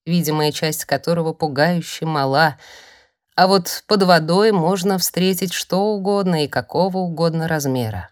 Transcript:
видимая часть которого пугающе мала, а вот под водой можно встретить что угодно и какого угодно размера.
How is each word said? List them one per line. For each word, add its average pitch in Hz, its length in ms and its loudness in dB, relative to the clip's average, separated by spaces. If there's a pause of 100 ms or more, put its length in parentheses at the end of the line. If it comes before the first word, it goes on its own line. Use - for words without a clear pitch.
видимая 151 460 0
часть 156 340 -6
которого 160 480 -2
пугающе 160 720 -2
мала, 147 520 0 (800)
а 180 120 6
вот 190 400 0
под 208 160 2
водой 180 480 4
можно 190 480 0
встретить 180 540 -2
что 202 400 -2
угодно 190 520 0
и - 20 -8
какого 180 520 -2
угодно 165 480 -2
размера. 131 640 -4